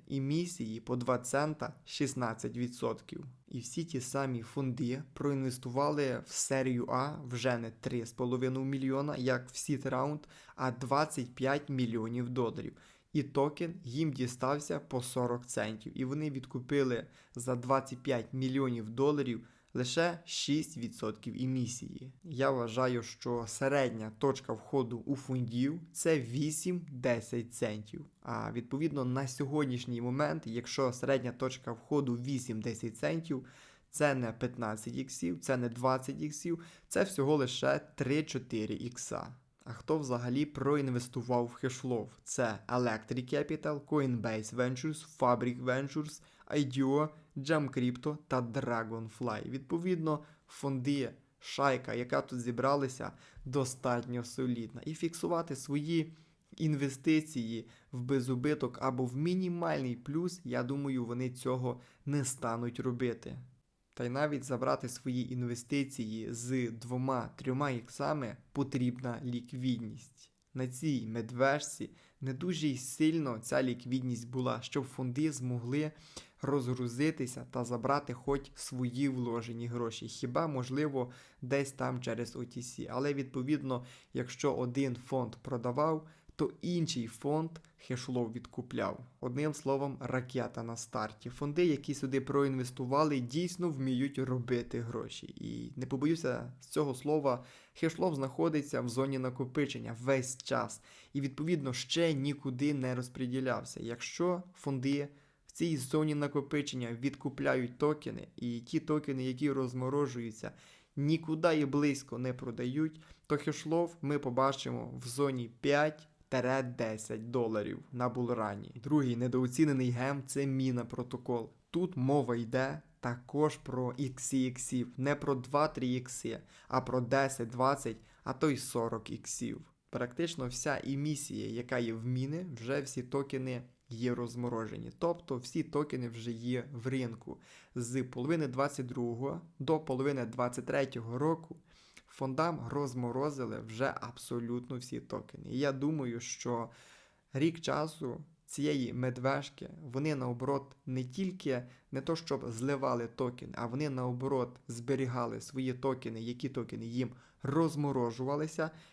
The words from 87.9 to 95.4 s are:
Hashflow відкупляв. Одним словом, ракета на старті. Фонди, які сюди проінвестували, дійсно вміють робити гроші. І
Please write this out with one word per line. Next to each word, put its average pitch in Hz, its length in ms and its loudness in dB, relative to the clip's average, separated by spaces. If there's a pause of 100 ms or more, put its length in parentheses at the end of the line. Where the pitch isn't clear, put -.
Hashflow 123 420 0
відкупляв. 120 720 -4 (140)
Одним 143 340 0
словом, 139 460 0
ракета 127 640 -2
на 117 140 -6
старті. - 540 -6
Фонди, 147 360 2
які 143 280 2
сюди 131 260 0
проінвестували, 135 1000 2
дійсно 170 500 0
вміють 135 480 0
робити 123 600 0
гроші. 117 560 -6
І 117 400 -6